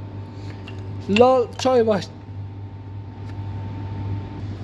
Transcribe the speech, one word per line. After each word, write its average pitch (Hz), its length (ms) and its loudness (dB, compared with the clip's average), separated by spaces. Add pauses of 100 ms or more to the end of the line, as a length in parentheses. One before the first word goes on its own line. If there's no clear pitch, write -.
(1120)
Lal 240 360 8 (120)
çay 254 280 6
baş-, 208 220 2 (2500)